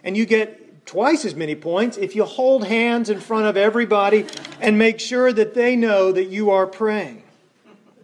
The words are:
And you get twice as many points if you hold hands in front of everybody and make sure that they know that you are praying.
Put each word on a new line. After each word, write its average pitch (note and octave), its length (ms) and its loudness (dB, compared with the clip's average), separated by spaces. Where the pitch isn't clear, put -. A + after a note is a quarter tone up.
And F#3+ 100 -6
you A3 120 0
get - 580 -2
twice B3 400 0
as F3 100 -6
many D3+ 200 -6
points F#3 420 -4
if F#3+ 180 -6
you G#3+ 100 0
hold B3+ 420 0
hands A#3 420 0
in G#3 100 -2
front A3 280 -2
of G3+ 100 0
everybody G#3 680 2
and G#3+ 160 2
make A3+ 240 2
sure B3+ 320 0
that G#3+ 220 0
they B3 200 2
know G#3 380 2
that F#3 140 0
you G3+ 240 0
are F#3+ 160 4
praying. F#3+ 560 -6